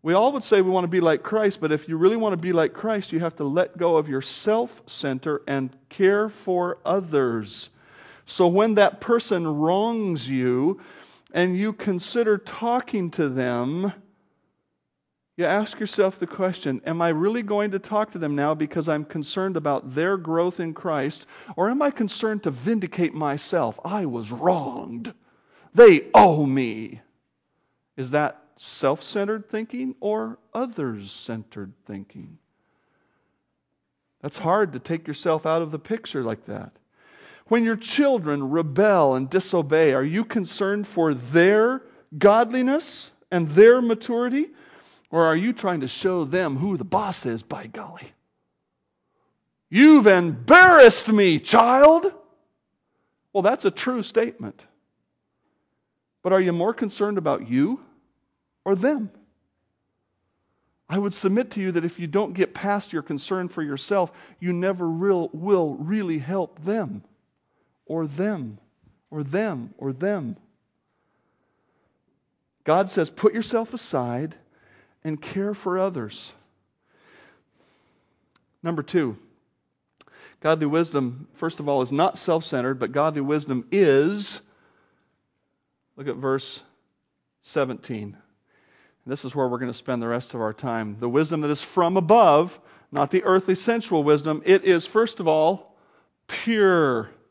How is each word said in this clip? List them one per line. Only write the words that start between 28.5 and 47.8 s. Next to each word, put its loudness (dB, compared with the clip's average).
self-centered -6
thinking -8
or -6
others-centered -10
thinking? -16
That's -12
hard 0
to -10
take -8
yourself -4
out 0
of -6
the -10
picture -8
like -8
that. -14
When 2
your 0
children 0
rebel 2
and -4
disobey, 2
are 0
you -2
concerned -4
for 0
their 2
godliness 2
and 0
their 8
maturity? -2
Or 2
are 4
you 0
trying -4
to -4
show -2
them -2
who -2
the -6
boss -4
is, -6
by -12
golly? -16